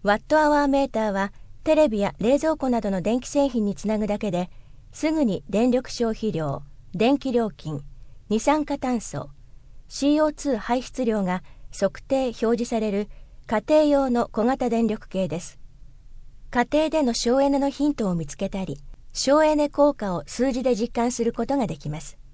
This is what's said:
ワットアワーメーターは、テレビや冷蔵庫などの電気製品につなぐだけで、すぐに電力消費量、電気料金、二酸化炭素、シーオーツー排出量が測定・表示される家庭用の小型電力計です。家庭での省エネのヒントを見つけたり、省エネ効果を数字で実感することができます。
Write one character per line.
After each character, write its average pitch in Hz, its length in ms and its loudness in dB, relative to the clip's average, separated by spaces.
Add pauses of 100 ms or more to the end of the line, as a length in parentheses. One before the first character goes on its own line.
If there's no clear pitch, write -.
ワ 208 160 4
ッ - 80 -8
ト 311 120 4
ア 302 100 4
ワ 285 160 4
ー - 20 2
メ 277 160 4
ー 269 60 -2
タ 220 200 -2
ー - 20 -2
は、 196 220 -2 (300)
テ 311 100 4
レ 302 160 6
ビ 208 120 0
や 196 180 0
冷 247 180 4
蔵 311 180 0
庫 262 140 -2
な 233 120 0
ど 208 100 -4
の 190 100 -2
電 226 180 0
気 - 80 -8
製 277 220 2
品 226 160 0
に 202 80 -2
つ - 140 -6
な 214 100 0
ぐ 214 80 -2
だ 208 140 -2
け 214 100 -4
で、 175 220 -2 (400)
す 311 200 -2
ぐ 311 120 2
に 196 260 0
電 233 220 2
力 254 180 0
消 233 220 -2
費 214 200 -4
量、 147 300 -4 (320)
電 233 240 4
気 269 140 -4
料 226 180 0
金、 147 340 -8 (460)
二 214 100 2
酸 294 240 2
化 285 140 -4
炭 247 240 -2
素、 - 300 -10 (560)
シ 294 300 2
ー 311 60 4
オ 311 60 4
ー 294 60 -6
ツ 285 160 -4
ー 220 60 0
排 254 260 -2
出 - 220 -4
量 214 180 0
が 185 180 -2 (300)
測 - 320 -2
定・ 269 220 0
表 233 140 -6
示 233 260 2
さ 233 140 -2
れ 214 120 0
る 202 180 -2 (380)
家 - 200 0
庭 311 160 8
用 277 280 4
の 240 200 2
小 220 140 0
型 254 240 0
電 233 160 2
力 214 240 -4
計 - 180 -2
で 156 120 -4
す。 - 200 -12 (920)
家 240 200 2
庭 302 200 2
で 311 100 2
の 240 140 2
省 254 260 2
エ 277 80 4
ネ 277 80 2
の 277 140 2
ヒ 294 180 0
ン 285 60 -2
ト 214 120 -2
を 180 60 0
見 160 140 -4
つ - 100 -12
け 196 100 -4
た 190 160 -6
り、 180 160 -8 (320)
省 302 320 4
エ 311 120 4
ネ 294 140 2
効 285 260 4
果 190 200 -4
を 165 120 -4
数 269 240 0
字 247 100 -2
で 247 140 2
実 226 180 -4
感 240 180 0
す 233 140 -2
る 233 80 0
こ 233 140 -4
と 277 100 0
が 247 80 2
で 175 120 -6
き - 120 -8
ま 151 100 -8
す。 - 200 -14 (140)